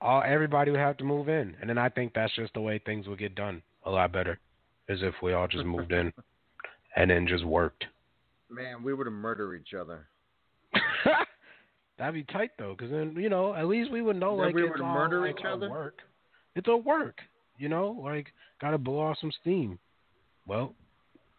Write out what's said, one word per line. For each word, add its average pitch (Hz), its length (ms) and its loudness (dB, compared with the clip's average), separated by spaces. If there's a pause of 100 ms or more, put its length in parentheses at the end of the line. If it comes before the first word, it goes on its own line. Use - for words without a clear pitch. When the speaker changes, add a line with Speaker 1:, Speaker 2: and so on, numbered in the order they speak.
Speaker 1:
all, 131 260 6
everybody 147 440 4
would 143 100 2
have 143 160 2
to 135 80 -6
move 143 240 0
in, 135 320 0
and 110 100 -6
then 117 80 2
I 123 100 4
think 123 260 -2
that's 110 200 0
just 113 200 -6
the 110 60 -4
way 107 240 -2
things 107 220 -4
would 98 120 -8
get 101 180 -6
done 101 260 -6 (220)
a 95 60 -4
lot 92 220 4
better, 90 280 -2 (480)
is 95 140 -2
if 92 200 0
we 90 120 2
all 90 120 4
just 85 180 -4
moved 87 280 -2
in 87 200 2 (420)
Speaker 2:
<laughs> - 420 -12
Speaker 1:
and 90 140 6
then 87 180 4
just 85 160 0
worked. 82 400 2 (640)
Speaker 2:
Man, 123 320 -10
we 131 120 -2
would 135 140 -4
murder 107 460 -4
each 87 240 -14
other. 82 280 -10 (640)
Speaker 1:
<laughs> - 60 2 (1200)
That'd 147 160 -4
be 151 180 -8
tight, 214 260 -2
though, 98 160 -8
'cause 120 160 -10
then, 156 260 -4
you 196 120 0
know, 190 260 2
at 160 140 0
least 233 240 2
we 233 100 -2
would 214 140 2
know, 190 200 0
Speaker 2:
Then 185 100 2
Speaker 1:
like, 175 80 2
Speaker 2:
we 170 100 4
Speaker 1:
it's 165 80 0
Speaker 2:
would 143 80 -4
Speaker 1:
all, 135 140 0
Speaker 2:
murder 165 260 2
Speaker 1:
like, 180 180 -2
Speaker 2:
each - 60 -8
Speaker 1:
a 190 60 -4
Speaker 2:
other? 190 200 -4
Speaker 1:
work. 147 280 -8 (580)
It's 185 120 0
a 233 80 8
work, 269 420 2 (400)
you 143 100 -4
know? 190 340 0
Like, 147 300 -6 (280)
gotta 151 180 2
blow 135 220 0
off 156 200 0
some 156 100 -4 (120)
steam. 151 360 0 (680)
Well, 104 280 -4 (640)